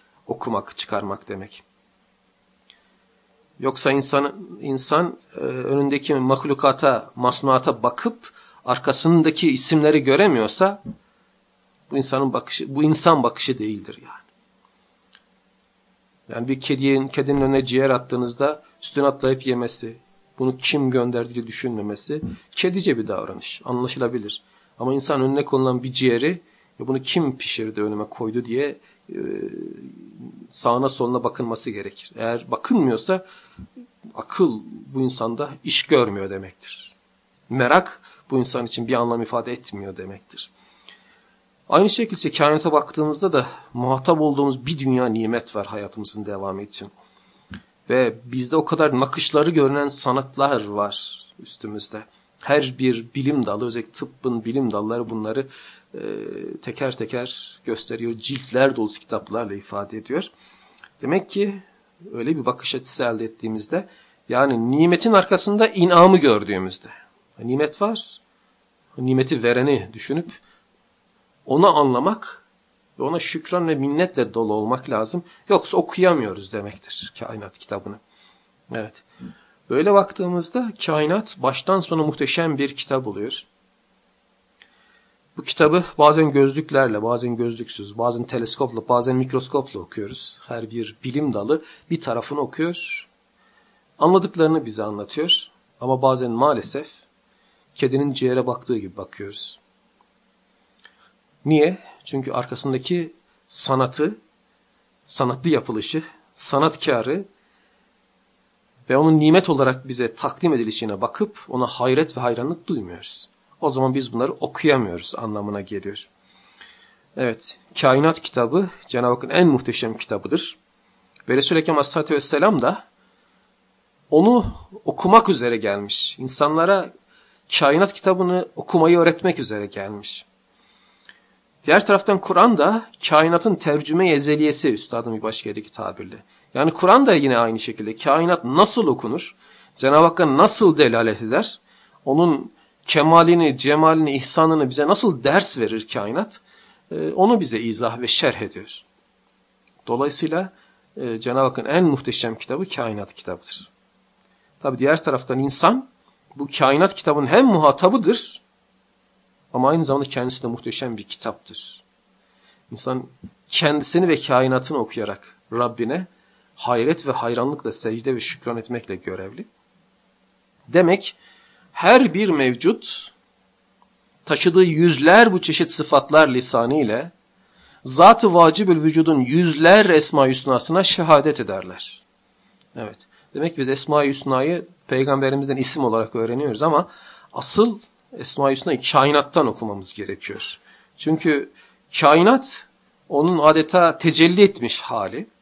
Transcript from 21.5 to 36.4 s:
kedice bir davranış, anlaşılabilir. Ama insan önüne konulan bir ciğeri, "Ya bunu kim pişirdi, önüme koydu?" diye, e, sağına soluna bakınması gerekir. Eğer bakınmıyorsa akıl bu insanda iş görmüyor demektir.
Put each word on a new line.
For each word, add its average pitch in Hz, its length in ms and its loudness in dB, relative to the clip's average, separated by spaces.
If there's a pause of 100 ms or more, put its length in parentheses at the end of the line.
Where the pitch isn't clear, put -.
kedice 180 460 -2
bir 110 100 -6
davranış, - 580 -10
anlaşılabilir. 123 800 -6 (360)
Ama 127 140 -4
insan 139 280 -2
önüne 139 240 0
konulan 131 380 0
bir 127 80 -6
ciğeri, 131 500 0 (380)
"Ya 117 80 -12
bunu 131 140 -4
kim 131 360 -2
pişirdi, 107 440 -6
önüme 104 280 -4
koydu?" 117 360 -6
diye, 139 340 -4 (300)
e, - 60 -12 (1400)
sağına 127 380 0
soluna 123 340 -4
bakınması 117 460 -6
gerekir. 98 460 -14
Eğer 113 360 -6
bakınmıyorsa 185 720 -2 (920)
akıl 127 460 -2 (320)
bu 131 80 -2
insanda 123 480 -4 (140)
iş - 200 -2
görmüyor 104 460 0
demektir. - 640 -16 (540)